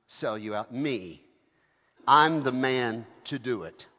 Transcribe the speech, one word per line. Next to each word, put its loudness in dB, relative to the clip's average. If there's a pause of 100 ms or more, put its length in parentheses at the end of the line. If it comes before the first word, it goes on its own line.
sell -6
you -8
out. -6
Me. -6 (880)
I'm 6
the 0
man 0 (200)
to -6
do -4
it. -14 (120)